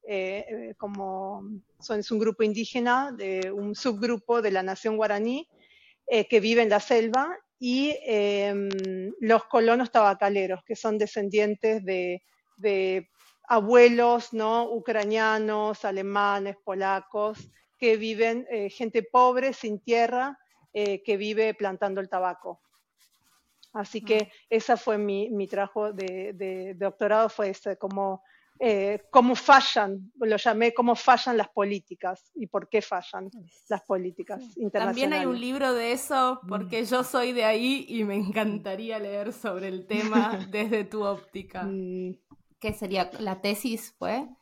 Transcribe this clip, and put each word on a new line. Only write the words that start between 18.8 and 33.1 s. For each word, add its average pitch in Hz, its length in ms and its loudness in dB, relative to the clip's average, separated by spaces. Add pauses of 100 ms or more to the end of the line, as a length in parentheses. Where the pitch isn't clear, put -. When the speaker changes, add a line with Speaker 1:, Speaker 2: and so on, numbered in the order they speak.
Speaker 1:
pobre, 254 520 4
sin 208 260 -6
tierra, 240 580 0 (360)
eh, 202 300 -2
que 208 140 0
vive 214 380 0
plantando 196 460 -4
el 190 80 -8
tabaco. 180 520 -6 (1120)
Así 208 280 -8
que 220 220 2
Speaker 2:
Mm. 208 40 -6 (220)
Speaker 1:
esa 226 280 2
fue 220 200 -2
mi, 208 340 -2
mi 202 160 -2
trabajo 202 440 -4
de, 190 420 -8
de, 185 400 -8
de - 20 -
doctorado, 208 540 2
fue 208 200 -4
ese, 196 280 -6
como, 196 460 -6 (340)
eh, 208 440 0 (100)
cómo 247 240 8
fallan, 202 800 4
lo 220 200 0
llamé 226 360 2
cómo 240 220 2
fallan 240 400 4
las 208 140 0
políticas 196 880 -4
y 233 120 -8
por 185 220 -6
qué 214 120 2
fallan 190 480 -8 (380)